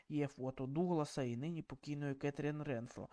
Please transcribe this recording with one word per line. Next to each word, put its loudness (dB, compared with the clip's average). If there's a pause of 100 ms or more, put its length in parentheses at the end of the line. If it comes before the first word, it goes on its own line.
Є 2
фото -2
Дугласа 2
і 0
нині -2
покійної -2
Кетрін 0
Ренфро, -4